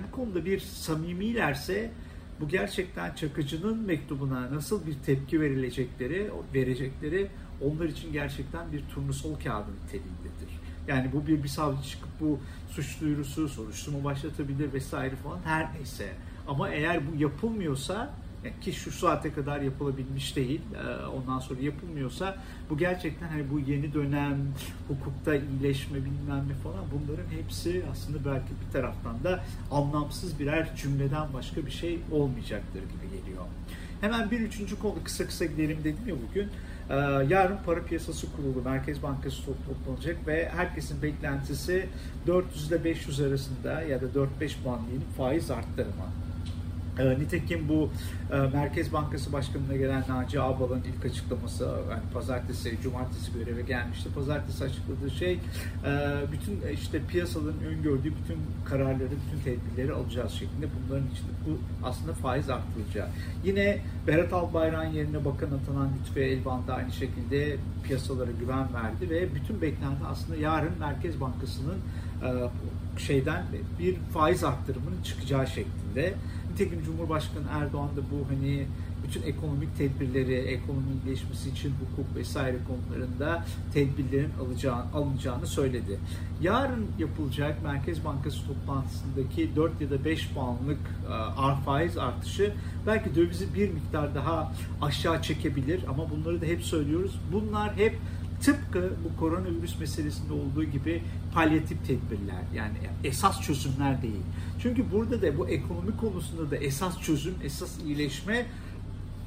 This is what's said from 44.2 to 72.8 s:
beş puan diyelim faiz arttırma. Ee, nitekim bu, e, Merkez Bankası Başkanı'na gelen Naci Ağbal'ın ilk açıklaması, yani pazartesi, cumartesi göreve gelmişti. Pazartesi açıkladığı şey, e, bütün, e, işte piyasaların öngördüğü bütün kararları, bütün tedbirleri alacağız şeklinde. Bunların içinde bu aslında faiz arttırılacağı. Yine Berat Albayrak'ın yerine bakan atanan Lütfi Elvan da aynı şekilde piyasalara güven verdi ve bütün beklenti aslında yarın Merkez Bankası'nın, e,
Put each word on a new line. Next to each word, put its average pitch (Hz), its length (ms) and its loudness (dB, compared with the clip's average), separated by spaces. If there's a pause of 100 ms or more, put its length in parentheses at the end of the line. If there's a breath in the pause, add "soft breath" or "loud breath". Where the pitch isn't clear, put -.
beş 143 160 -2
puan 123 300 -2
diyelim 127 200 -2 (100)
faiz 139 340 2
arttırma. - 540 -2 (920)
Ee, 131 200 6
nitekim 160 500 0
bu, 151 200 6 (420 loud breath)
e, 139 60 2
Merkez 143 560 2
Bankası 147 400 0
Başkanı'na 139 420 0
gelen 131 340 2
Naci 127 320 2
Ağbal'ın 127 420 2
ilk 131 220 -2
açıklaması, 123 580 -2 (260)
yani 113 120 -2 (120)
pazartesi, 120 720 -2
cumartesi 127 500 -2
göreve 117 280 -2
gelmişti. 120 540 -2
Pazartesi 143 480 0
açıkladığı 135 480 -2
şey, 180 220 2
e, 175 60 0 (920 loud breath)
bütün, 151 360 -2
e, 143 60 -2
işte 143 340 0
piyasaların 156 560 0
öngördüğü 156 500 2 (100)
bütün 160 140 -2 (280)
kararları, 131 440 2 (180)
bütün 147 160 -2
tedbirleri 131 500 0
alacağız 127 380 0
şeklinde. - 360 -2 (200)
Bunların 135 200 2
içinde - 240 -4 (160)
bu - 400 -2
aslında - 260 -2
faiz 135 360 2
arttırılacağı. - 580 -2 (380 loud breath)
Yine 196 360 6 (260 loud breath)
Berat 170 260 6
Albayrak'ın 160 580 2
yerine 151 340 2
bakan 139 260 0
atanan 139 380 2 (100)
Lütfi - 200 -2
Elvan 131 480 2
da 127 80 0
aynı 127 160 -2
şekilde 139 640 0 (260)
piyasalara 127 480 0
güven 127 420 0
verdi 120 360 0
ve 165 260 2
bütün 185 260 -2
beklenti 143 440 0
aslında 151 340 -2
yarın 156 400 2
Merkez 156 420 -2
Bankası'nın, - 560 -2 (460 loud breath)
e, 123 260 0 (480)